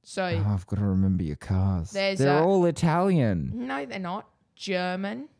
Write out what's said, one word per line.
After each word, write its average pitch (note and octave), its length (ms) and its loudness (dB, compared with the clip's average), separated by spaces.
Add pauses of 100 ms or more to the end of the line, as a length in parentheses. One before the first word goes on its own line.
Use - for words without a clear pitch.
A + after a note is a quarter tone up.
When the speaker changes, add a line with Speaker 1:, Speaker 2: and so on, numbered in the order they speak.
Speaker 1:
So - 200 -6
Speaker 2:
Oh, G#2 300 0
I've F#2 140 -2
gotta G2+ 180 -2
remember F#2+ 380 2
your D2+ 120 -4
cars. F#2 560 0
Speaker 1:
there's, G3 280 -2
Speaker 2:
They're C#3 200 4
Speaker 1:
uh, D#3+ 40 4
Speaker 2:
all F#3 220 4
Italian. D#3+ 840 2 (160)
Speaker 1:
No, C4+ 180 -6
they're G#3+ 140 -10
not. F#3 280 -8 (280)
German. F#3+ 720 -4 (120)